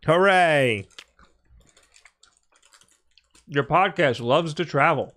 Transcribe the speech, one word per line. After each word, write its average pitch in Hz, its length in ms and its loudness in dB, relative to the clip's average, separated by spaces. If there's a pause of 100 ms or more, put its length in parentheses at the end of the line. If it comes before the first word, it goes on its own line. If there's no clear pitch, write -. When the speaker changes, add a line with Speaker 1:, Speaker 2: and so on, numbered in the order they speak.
Speaker 1:
Hooray. 156 840 2 (2500)
Speaker 2:
Your 143 160 -2
podcast 156 580 0
loves 147 340 -2
to 175 100 -6
travel. 147 520 -2